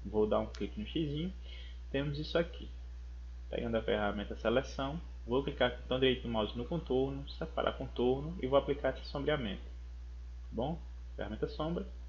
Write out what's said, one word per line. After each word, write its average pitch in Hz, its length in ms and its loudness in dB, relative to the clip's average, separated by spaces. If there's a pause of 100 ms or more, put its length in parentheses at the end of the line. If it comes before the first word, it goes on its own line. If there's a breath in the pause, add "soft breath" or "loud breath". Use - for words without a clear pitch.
Vou 107 200 6
dar 107 120 6
um 110 80 2
clique - 340 -4
no 214 60 -4
xizinho. 160 460 0 (580 loud breath)
Temos 143 280 0
isso 156 200 2
aqui. - 300 0 (840)
Pegando 117 260 0
a 110 60 2
ferramenta 104 540 2
seleção, 135 640 2 (260)
vou 127 160 4
clicar 139 300 4
com - 60 -6
o - 40 -8
botão 131 180 0
direito 127 220 6
do 120 60 -4
mouse 110 280 2
no 120 80 -2
contorno, 139 680 0
separar - 420 0
contorno 135 680 2
e 131 60 0
vou 135 120 6
aplicar 139 380 2
esse - 100 -8
sombreamento. 139 560 0 (880)
Bom, 143 280 0 (380)
ferramenta 107 320 -2
sombra 175 380 -2 (220)